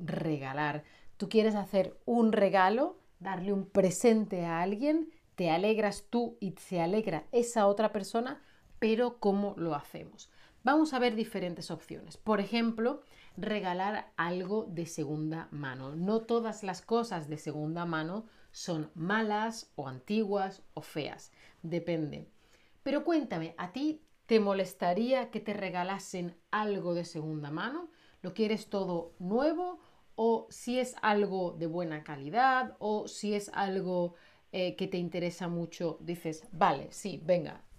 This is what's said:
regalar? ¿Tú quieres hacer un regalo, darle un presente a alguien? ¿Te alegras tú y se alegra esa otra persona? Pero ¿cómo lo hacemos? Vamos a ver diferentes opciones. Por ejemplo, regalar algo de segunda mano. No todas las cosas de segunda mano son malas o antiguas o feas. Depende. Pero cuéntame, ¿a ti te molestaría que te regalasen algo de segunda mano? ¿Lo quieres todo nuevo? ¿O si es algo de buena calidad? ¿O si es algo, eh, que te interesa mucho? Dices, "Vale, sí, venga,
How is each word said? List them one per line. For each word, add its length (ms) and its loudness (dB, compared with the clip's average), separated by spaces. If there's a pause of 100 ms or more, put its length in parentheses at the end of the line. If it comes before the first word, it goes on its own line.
regalar? 800 -2 (340)
¿Tú 120 -4
quieres 240 6
hacer 520 0
un 260 6
regalo, 680 6 (220)
darle 340 -4
un 160 -2
presente 760 4
a 180 0
alguien? 480 2 (240)
¿Te 160 2
alegras 580 2
tú 300 0
y 180 -6
se 240 -2
alegra 500 0
esa 360 4
otra 240 4
persona? 500 -4 (380)
Pero 400 2
¿cómo 360 2
lo 200 -2
hacemos? 560 -12 (320)
Vamos 300 4
a 60 0
ver 160 4
diferentes 560 -4
opciones. 460 -12
Por 220 2
ejemplo, 640 0 (340)
regalar 800 -4
algo 540 -2
de 160 -6
segunda 640 -4
mano. 460 -8
No 260 0
todas 400 -2
las 220 -6
cosas 460 -2
de 100 -6
segunda 460 -4
mano 420 -4 (240)
son 420 -6
malas 840 -2
o 120 -8
antiguas 720 -2 (140)
o 60 -8
feas. 500 -8 (320)
Depende. 640 -4 (560)
Pero 200 0
cuéntame, 540 0
¿a 140 -8
ti 320 -4 (240)
te 120 6
molestaría 920 0
que 80 -6
te 140 -6
regalasen 840 -4 (160)
algo 420 0
de 120 -2
segunda 440 -6
mano? 400 -6 (320)
¿Lo 140 -10
quieres 340 0
todo 480 -2
nuevo? 600 0 (360)
¿O 360 2
si 260 -4
es 240 -2
algo 560 2
de 80 -4
buena 380 -4
calidad? 760 0
¿O 300 -2
si 260 -4
es 220 -4
algo, 580 0 (380)
eh, 240 -2
que 120 -4
te 100 -4
interesa 500 -4
mucho? 540 -4
Dices, 500 -6
"Vale, 400 2
sí, 340 -8
venga, 380 0 (160)